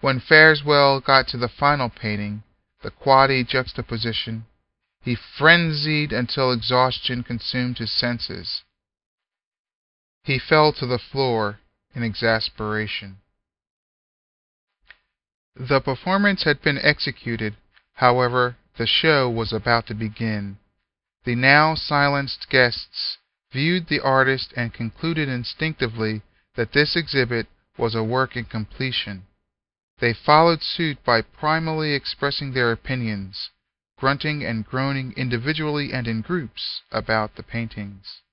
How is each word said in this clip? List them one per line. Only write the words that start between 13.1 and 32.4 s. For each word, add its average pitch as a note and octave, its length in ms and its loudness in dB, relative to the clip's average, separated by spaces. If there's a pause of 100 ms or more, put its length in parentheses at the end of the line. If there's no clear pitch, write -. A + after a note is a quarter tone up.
The C3 240 0
performance F#3+ 640 0
had D3 180 0
been C#3+ 180 0
executed, A#2 800 -4 (380)
however, B2 640 2 (200)
the A#2 100 -4
show C#3 440 2
was A2+ 240 -4
about A#2 320 0
to A2 80 -8
begin. G#2+ 640 -6 (680)
The A#2+ 100 -2
now C#3+ 400 4
silenced C#3+ 760 -2
guests - 680 0 (340)
viewed E3 380 -2
the D3 120 0
artist C3 540 2
and A#2+ 200 -4
concluded D3+ 540 -4
instinctively A#2 960 -4 (340)
that A#2 160 -4
this D3 220 2
exhibit B2 520 -2 (320)
was A2+ 160 0
a A2+ 100 -2
work B2 320 -2
in A#2+ 80 -6
completion. A2 800 -6 (720)
They A#2 140 2
followed D#3 500 4
suit D#3 420 -4
by A2+ 180 2
primally D#3 720 -2
expressing C#3 560 -6